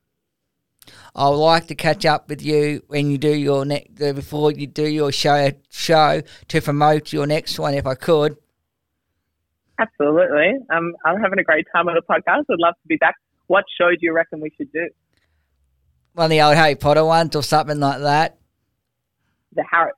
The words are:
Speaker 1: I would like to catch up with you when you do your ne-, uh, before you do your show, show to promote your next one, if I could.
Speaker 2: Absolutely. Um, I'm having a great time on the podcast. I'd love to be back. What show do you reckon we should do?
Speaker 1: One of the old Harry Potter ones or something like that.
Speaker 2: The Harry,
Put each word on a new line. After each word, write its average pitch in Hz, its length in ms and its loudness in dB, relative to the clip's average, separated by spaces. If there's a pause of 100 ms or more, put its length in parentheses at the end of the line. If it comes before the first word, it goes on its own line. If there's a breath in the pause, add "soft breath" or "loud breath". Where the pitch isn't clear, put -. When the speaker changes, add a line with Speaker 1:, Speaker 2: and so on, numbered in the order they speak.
(1160 loud breath)
Speaker 1:
I 139 140 0
would 143 60 2
like 165 320 2
to 151 80 -12
catch 156 300 -2
up 151 220 -2
with 139 140 -12
you 147 460 -2
when 147 240 -2
you 139 80 -2
do 147 100 0
your 143 360 0
ne-, 143 220 -6 (140)
uh, 143 120 -2
before 147 380 -2
you 143 140 -8
do 151 220 -4
your 151 240 -2
show, 143 400 2 (180)
show 156 540 2 (240 loud breath)
to 160 140 -2
promote 151 520 0
your 147 140 -2
next 151 320 -4
one, 151 160 -2
if 139 100 -4
I 131 80 -2
could. 151 420 0 (1400)
Speaker 2:
Absolutely. 160 760 0 (180)
Um, 170 240 -4 (100)
I'm 175 140 0
having 196 180 -2
a 180 60 0
great 160 300 0
time 175 140 0
on 170 80 -2
the 170 60 0
podcast. 180 480 -2
I'd 185 100 -2
love 170 220 0
to - 60 -18
be 156 100 -2
back. 160 180 0 (320)
What 196 180 2 (140)
show 175 120 2
do 180 100 -2
you 170 120 -2
reckon 165 280 -4
we 156 160 -10
should - 140 -12
do? 165 180 -8 (1200)
Speaker 1:
One 170 120 0
of 160 60 2
the 156 100 6
old 151 140 6
Harry 156 200 4
Potter 151 300 2
ones 165 300 2
or 143 80 -2
something 151 360 -2
like 139 200 -2
that. 147 380 0 (1160)
Speaker 2:
The 151 160 -4
Harry, 165 280 0